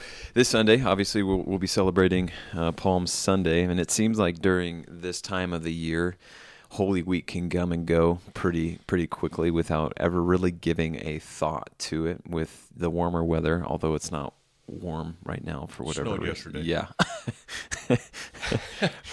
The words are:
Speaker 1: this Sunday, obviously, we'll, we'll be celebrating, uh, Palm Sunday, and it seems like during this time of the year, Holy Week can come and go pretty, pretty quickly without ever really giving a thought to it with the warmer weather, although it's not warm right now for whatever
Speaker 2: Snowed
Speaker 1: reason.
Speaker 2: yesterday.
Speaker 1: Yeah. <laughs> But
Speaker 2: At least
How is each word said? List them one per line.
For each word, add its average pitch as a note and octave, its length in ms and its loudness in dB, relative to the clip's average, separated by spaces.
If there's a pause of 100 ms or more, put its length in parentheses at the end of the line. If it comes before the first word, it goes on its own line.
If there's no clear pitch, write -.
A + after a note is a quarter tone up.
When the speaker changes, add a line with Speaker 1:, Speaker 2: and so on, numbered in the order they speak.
(340)
Speaker 1:
this B2 140 6
Sunday, A2+ 340 6
obviously, G2+ 400 2
we'll, F#2+ 220 2
we'll F#2+ 140 -2
be F#2 100 0
celebrating, F#2 640 4 (200)
uh, E2 200 0
Palm F2+ 340 2
Sunday, F2 560 2
and F2+ 180 2
it E2+ 120 0
seems A2 260 2
like F2 220 2
during F2 480 2
this F2 340 -8
time F#2 300 -2
of E2+ 100 -4
the E2 100 -2
year, E2 440 -2 (560)
Holy F#2+ 300 0
Week F2+ 240 -2
can F2 220 -4
come F2 240 0
and E2+ 140 -2
go E2 320 4 (160)
pretty, E2 520 0
pretty F2 200 0
quickly E2 440 -2
without D#2+ 460 0
ever F2 260 2
really F2+ 280 4
giving E2 520 -2
a D#2 160 -6
thought - 600 -4
to D#2+ 280 -2
it F2 220 -4
with D#2+ 480 -6
the E2+ 140 -2
warmer E2+ 340 0
weather, E2 400 2
although D#2+ 300 0
it's - 180 -4
not C#2+ 220 -6 (320)
warm E2 580 -8
right - 180 -8
now D#2 280 -8
for - 140 -10
whatever D2+ 240 -4
Speaker 2:
Snowed G2+ 120 -2
Speaker 1:
reason. E2 140 -4
Speaker 2:
yesterday. D2+ 260 -10
Speaker 1:
Yeah. E2 280 -2 (1000)
<laughs> - 0 -
But A#2+ 120 4 (800)
Speaker 2:
At - 0 -
least F#3+ 120 0 (200)